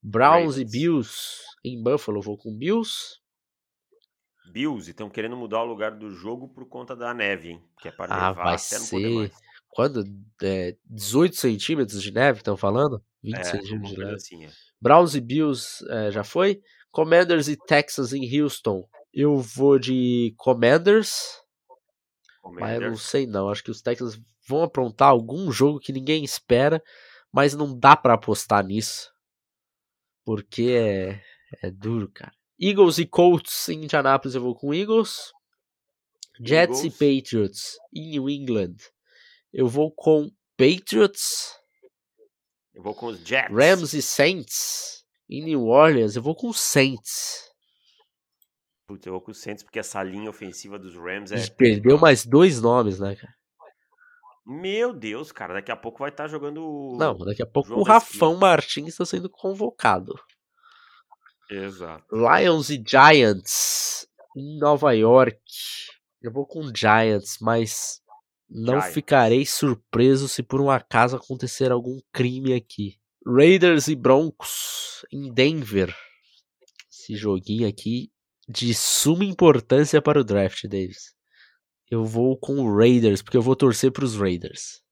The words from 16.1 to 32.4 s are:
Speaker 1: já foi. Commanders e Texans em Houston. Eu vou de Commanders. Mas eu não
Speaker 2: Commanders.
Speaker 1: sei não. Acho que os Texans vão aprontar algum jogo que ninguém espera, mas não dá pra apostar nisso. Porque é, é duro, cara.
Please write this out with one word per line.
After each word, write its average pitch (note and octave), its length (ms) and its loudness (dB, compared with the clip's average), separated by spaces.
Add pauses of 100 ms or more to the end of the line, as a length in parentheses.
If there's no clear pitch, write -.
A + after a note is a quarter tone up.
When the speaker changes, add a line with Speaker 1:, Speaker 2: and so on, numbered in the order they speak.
Speaker 1:
já G2+ 120 -6
foi. G3 380 0 (300)
Commanders E3 580 2
e D3 80 -4
Texans D3 560 0
em C3+ 280 -4
Houston. G#2+ 460 -4 (260)
Eu C#3+ 260 2
vou C3+ 400 2
de B2 580 -2
Commanders. D#3 1040 0 (1040)
Mas F2+ 80 -20
eu - 0 -
não F2 80 -16
Speaker 2:
Commanders. A2+ 420 -6
Speaker 1:
sei C#3 240 -4
não. G2+ 220 -4
Acho G#2 160 -8
que - 60 -12
os A2 120 -12
Texans A#2+ 380 -6 (260)
vão D3 160 -2
aprontar C#3 460 2
algum C3+ 420 0
jogo C#3 300 0
que - 120 -12
ninguém C#3 300 -4
espera, C#3+ 600 0 (500)
mas C#3 220 2
não D3 220 -6
dá C#3 200 10
pra A#2+ 180 4
apostar G#2+ 500 0
nisso. G#2 460 -8 (1120)
Porque A#2 540 -4
é, G2 440 -4 (400)
é F#2 80 -8
duro, G2+ 420 -6
cara. - 200 -20 (280)